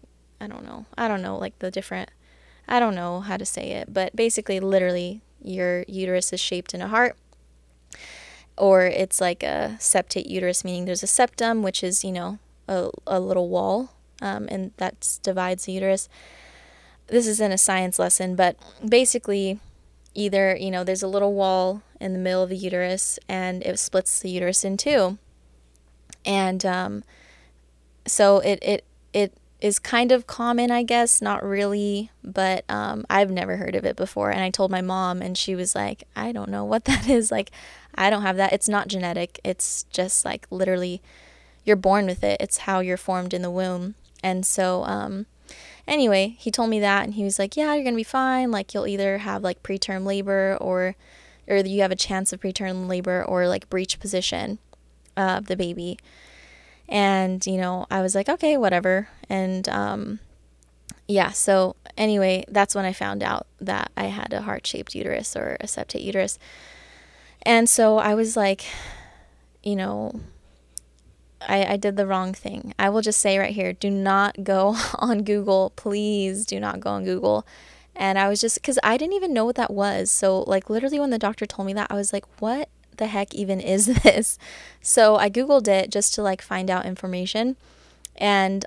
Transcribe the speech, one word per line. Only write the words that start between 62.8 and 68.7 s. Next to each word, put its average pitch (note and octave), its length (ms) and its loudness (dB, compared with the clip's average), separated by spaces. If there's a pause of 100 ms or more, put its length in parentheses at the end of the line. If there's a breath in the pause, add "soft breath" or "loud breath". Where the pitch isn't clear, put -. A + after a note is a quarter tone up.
I F#3 80 -2
found G3+ 300 -6
out - 240 -4 (140)
that G3 360 -4
I G3+ 80 -4
had G3+ 280 -6
a G#3 100 -4
heart-shaped - 520 -8
uterus - 400 -6
or - 240 -6
a - 80 -12
septate - 360 -8
uterus. G3 360 -4 (1040 loud breath)
And A#3 260 6
so A3 280 6
I G#3+ 180 2
was A3+ 200 0
like, G3 300 2 (1000 loud breath)